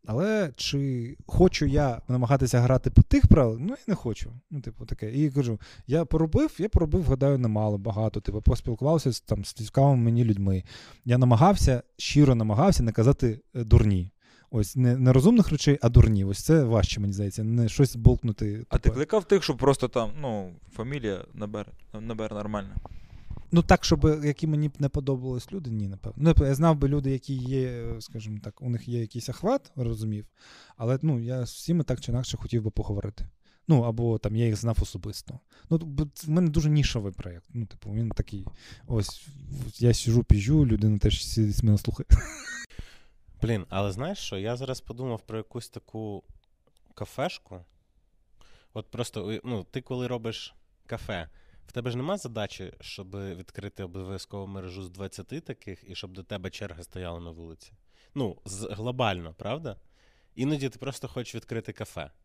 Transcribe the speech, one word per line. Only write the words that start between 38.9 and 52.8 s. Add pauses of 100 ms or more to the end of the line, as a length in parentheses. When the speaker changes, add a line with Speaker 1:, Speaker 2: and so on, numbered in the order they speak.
Speaker 1:
в-,
я
сижу,
піжу,
людина
теж
сидить,
мене
слухає.
<laughs>
Speaker 3:
Блін,
але
знаєш
що,
я
зараз
подумав
про
якусь
таку (720)
кафешку. (1120)
От
просто,
уя-,
ну,
ти
коли
робиш (300)
кафе, (400)
в
тебе
ж
нема
задачі,